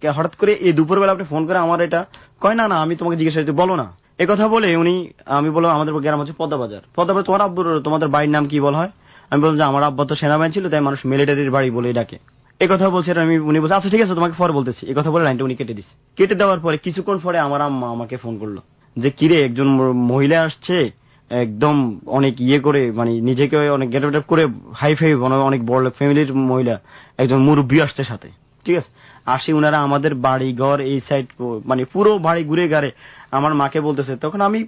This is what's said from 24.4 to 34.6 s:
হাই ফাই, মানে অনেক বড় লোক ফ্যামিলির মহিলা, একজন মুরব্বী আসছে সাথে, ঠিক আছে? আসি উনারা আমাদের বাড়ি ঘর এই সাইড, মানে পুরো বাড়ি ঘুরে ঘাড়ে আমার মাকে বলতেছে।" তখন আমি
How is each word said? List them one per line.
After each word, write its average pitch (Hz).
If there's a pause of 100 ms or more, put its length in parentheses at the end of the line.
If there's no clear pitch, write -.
হাই 147
ফাই, 156
মানে 131
অনেক 135
বড় 127
লোক 127
ফ্যামিলির 143
মহিলা, 127 (380)
একজন 131
মুরব্বী 143
আসছে 143
সাথে, 110 (360)
ঠিক 170
আছে? - (360)
আসি 131
উনারা 151
আমাদের 143
বাড়ি 131
ঘর 139
এই 135
সাইড, 135 (400)
মানে 127
পুরো 208
বাড়ি 165
ঘুরে 160
ঘাড়ে 147 (400)
আমার 143
মাকে 143
বলতেছে।" 139
তখন 160
আমি 214